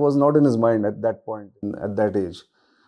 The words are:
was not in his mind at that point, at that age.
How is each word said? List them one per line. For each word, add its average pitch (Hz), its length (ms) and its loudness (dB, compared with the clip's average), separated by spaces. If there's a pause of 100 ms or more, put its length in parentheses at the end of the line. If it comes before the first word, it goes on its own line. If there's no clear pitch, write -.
was 143 120 2
not 143 180 4
in 147 80 6
his 127 140 4
mind 113 280 2
at 104 160 -4
that 110 240 -4
point, 104 260 -12 (300)
at 104 140 -8
that 107 220 0
age. 90 260 -6 (440)